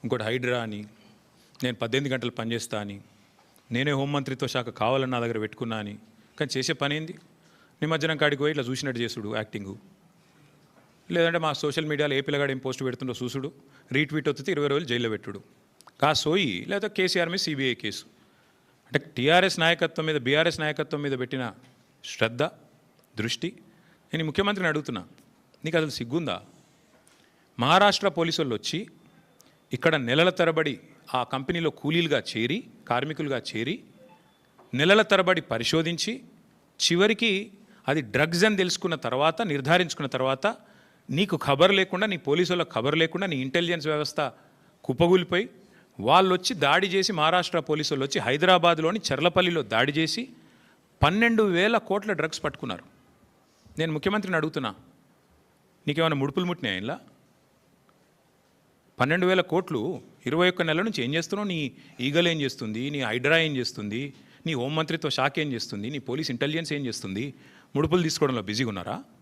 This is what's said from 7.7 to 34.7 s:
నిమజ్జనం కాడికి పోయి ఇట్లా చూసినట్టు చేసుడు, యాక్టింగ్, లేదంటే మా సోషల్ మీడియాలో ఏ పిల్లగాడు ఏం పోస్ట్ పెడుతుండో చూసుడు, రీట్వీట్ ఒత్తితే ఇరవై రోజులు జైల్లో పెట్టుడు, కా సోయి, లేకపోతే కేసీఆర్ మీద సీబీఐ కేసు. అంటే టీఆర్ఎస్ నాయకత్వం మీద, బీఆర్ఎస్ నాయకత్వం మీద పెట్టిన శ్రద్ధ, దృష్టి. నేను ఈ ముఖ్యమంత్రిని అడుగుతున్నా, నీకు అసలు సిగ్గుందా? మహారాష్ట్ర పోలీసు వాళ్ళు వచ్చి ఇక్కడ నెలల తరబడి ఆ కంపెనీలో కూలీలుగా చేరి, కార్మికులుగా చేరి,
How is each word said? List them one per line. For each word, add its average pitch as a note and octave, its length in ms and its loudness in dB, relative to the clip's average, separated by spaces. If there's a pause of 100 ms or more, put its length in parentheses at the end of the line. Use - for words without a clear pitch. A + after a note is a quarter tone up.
నిమజ్జనం D#3+ 340 0
కాడికి C#3+ 240 2
పోయి D3 100 2
ఇట్లా D3 140 -2
చూసినట్టు B2+ 360 -4
చేసుడు, A2+ 360 -4
యాక్టింగ్, G#2 380 -6 (1400)
లేదంటే E3+ 280 2
మా D#3+ 140 0
సోషల్ D3+ 340 -2
మీడియాలో D3 280 0
ఏ C3+ 60 2
పిల్లగాడు C#3+ 300 -2
ఏం C3 80 -4
పోస్ట్ C3 240 -6
పెడుతుండో B2+ 400 -6
చూసుడు, C3 300 -8 (400)
రీట్వీట్ D3+ 360 0
ఒత్తితే C#3 240 -4
ఇరవై D3 160 0
రోజులు C#3+ 200 0
జైల్లో A#2+ 220 0
పెట్టుడు, G2+ 320 -8 (580)
కా D3 120 4
సోయి, D3+ 560 0
లేకపోతే G3+ 280 -4
కేసీఆర్ F3 320 0
మీద F3+ 100 -4
సీబీఐ C3+ 360 -2
కేసు. - 300 -8 (800)
అంటే - 120 -2 (180)
టీఆర్ఎస్ E3+ 440 4
నాయకత్వం E3 460 2
మీద, D#3 100 0
బీఆర్ఎస్ D3+ 440 2
నాయకత్వం D3+ 420 -4
మీద C3+ 160 -2
పెట్టిన B2 340 -6 (520)
శ్రద్ధ, A#2 380 -2 (760)
దృష్టి. A#2 380 -4 (560)
నేను E3 100 -2
ఈ D#3+ 40 -2
ముఖ్యమంత్రిని F#3+ 420 0
అడుగుతున్నా, C#3 360 -4 (600)
నీకు D#3+ 120 -2
అసలు D#3 140 0
సిగ్గుందా? B2 520 -6 (1160)
మహారాష్ట్ర F#3+ 500 6
పోలీసు E3 340 0
వాళ్ళు B2+ 120 -2
వచ్చి D#3+ 320 -6 (880)
ఇక్కడ D#3+ 240 2
నెలల C#3+ 340 4
తరబడి D#3+ 500 0 (340)
ఆ B2+ 80 2
కంపెనీలో C#3+ 480 -2
కూలీలుగా D3+ 520 0 (140)
చేరి, B2+ 280 -2 (240)
కార్మికులుగా C#3 500 -2
చేరి, A#2+ 420 -6 (920)